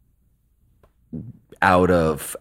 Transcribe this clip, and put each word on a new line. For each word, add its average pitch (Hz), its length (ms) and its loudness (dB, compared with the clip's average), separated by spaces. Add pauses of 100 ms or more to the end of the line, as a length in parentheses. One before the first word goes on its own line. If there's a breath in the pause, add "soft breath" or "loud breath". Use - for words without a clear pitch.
(1600)
out 90 300 4
of, 80 500 -2